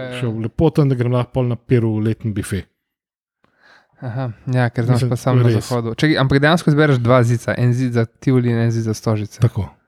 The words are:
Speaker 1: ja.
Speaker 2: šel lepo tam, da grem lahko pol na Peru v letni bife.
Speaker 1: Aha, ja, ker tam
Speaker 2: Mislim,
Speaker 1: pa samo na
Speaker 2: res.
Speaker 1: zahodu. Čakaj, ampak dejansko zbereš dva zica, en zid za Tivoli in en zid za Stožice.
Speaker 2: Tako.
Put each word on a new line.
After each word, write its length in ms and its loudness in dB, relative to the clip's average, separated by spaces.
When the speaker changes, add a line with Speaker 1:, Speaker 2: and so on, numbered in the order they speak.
Speaker 1:
ja. 140 -10
Speaker 2:
šel 180 -6
lepo 320 0
tam, 180 2
da 80 2
grem 160 -2
lahko 220 -2
pol 140 -2
na 100 -2
Peru 360 0
v 100 -2
letni 280 -4
bife. 360 -6
Speaker 1:
Aha, 320 -8
ja, 240 0
ker 180 -4
tam 80 4
Speaker 2:
Mislim, 160 0
Speaker 1:
pa 60 -2
samo 220 0
na 100 4
Speaker 2:
res. 100 2
Speaker 1:
zahodu. 340 -4
Čakaj, 240 2
ampak 220 2
dejansko 320 2
zbereš 280 2
dva 220 4
zica, 340 0
en 180 2
zid 200 -2
za 140 0
Tivoli 420 0
in 100 0
en 120 0
zid 120 -2
za 120 -2
Stožice. 460 -4
Speaker 2:
Tako. 260 0